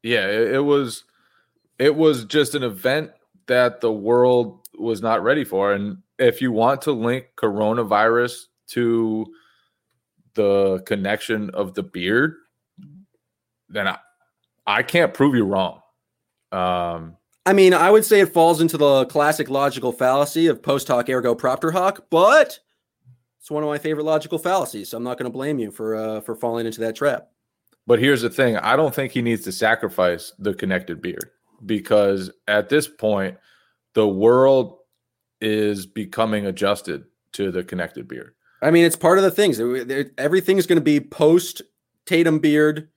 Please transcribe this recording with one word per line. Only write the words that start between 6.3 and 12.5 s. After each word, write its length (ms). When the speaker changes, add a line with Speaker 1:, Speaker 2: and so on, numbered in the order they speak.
Speaker 1:
you 80
want 320
to 100
link 340
coronavirus 1080
to 580
the 500
connection 680
of 240
the 80
beard, 520